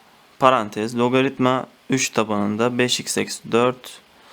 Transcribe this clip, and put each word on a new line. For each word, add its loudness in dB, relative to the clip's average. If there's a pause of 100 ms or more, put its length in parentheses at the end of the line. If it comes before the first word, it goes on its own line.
(400)
parantez, 2
logaritma 2 (220)
üç -2
tabanında 0
beş 0
x -6
eksi -6
dört 0 (340)